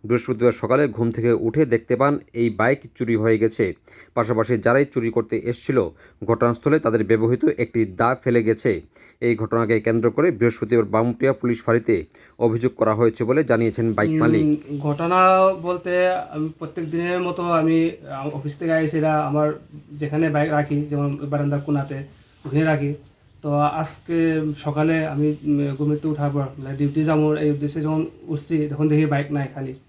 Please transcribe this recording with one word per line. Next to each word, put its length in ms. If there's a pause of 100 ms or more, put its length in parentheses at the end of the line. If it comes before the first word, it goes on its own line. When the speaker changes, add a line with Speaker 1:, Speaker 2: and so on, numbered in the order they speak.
Speaker 1:
বৃহস্পতিবার 480
সকালে 360
ঘুম 240
থেকে 220
উঠে 320
দেখতে 300
পান 240 (140)
এই 160
বাইক 300 (160)
চুরি 200
হয়ে 220
গেছে। 360 (400)
পাশাপাশি 440
যারাই 280
চুরি 240
করতে 280
এসছিল, 400 (460)
ঘটনাস্থলে 560
তাদের 240
ব্যবহৃত 420
একটি 400
দা 380
ফেলে 200
গেছে। 380 (400)
এই 140
ঘটনাকে 440
কেন্দ্র 320
করে 200
বৃহস্পতিবার 540
বামুটিয়া 480
পুলিশ 300
ফাঁড়িতে 400 (360)
অভিযোগ 360
করা 180
হয়েছে 300
বলে 200
জানিয়েছেন 500
বাইক 180
মালিক। 320
Speaker 2:
উম, 360
ঘটনা 400 (420)
বলতে 300 (400)
আমি 180 (100)
প্রত্যেক 320
দিনের 280
মতো 240
আমি, 460
আ, 440
অফিস 240
থেকে 160
আইসি, 240
এরা 160 (140)
আমার 240 (400)
যেখানে 380
বাইক 220
রাখি, 300
যেমন 360
বারান্দার 440
কোনাতে, 360 (480)
ওখানে 180
রাখি। 300 (480)
তো 100
আজকে 680 (400)
সকালে 500
আমি, 360
উম, 320
ঘুম 200
থেকে 120
উঠার 240
পর, 140 (120)
মানে, 200
ডিউটি 260
যাবো 320
এই 160
উদ্দেশ্যে 300
যখন 240 (220)
উঠছি, 420
তখন 180
দেখি 180
বাইক 260
নাই, 240
খালি। 180 (160)